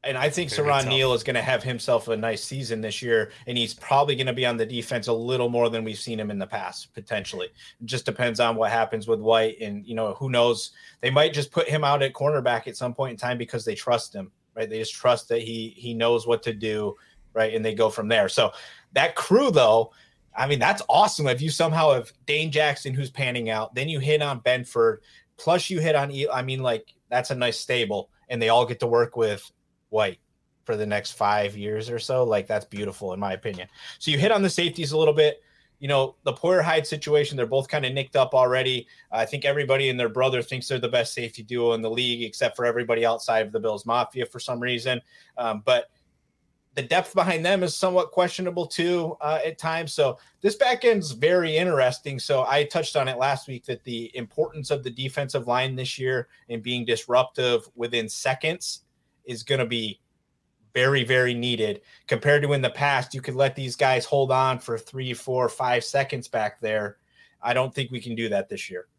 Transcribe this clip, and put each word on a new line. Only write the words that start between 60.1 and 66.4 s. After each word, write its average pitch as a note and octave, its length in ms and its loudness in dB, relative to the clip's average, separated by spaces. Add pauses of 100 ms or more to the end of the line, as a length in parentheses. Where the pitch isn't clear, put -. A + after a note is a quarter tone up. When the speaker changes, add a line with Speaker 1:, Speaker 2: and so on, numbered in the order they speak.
Speaker 1:
very, C3 300 4
very B2+ 280 2
needed A#2 480 -2 (260)
compared D3 360 2
to C#3+ 100 0
in C#3 80 2
the C3 80 0
past. C#3 460 -2
You C3 80 -10
could C3 120 -8
let C3+ 220 0
these C3 200 -8
guys C3 280 2
hold C#3 260 2
on C3 280 2
for A#2 180 -6
three, B2+ 380 -10
four, B2+ 340 0
five B2 340 0
seconds C3+ 460 -4
back G#2+ 320 -4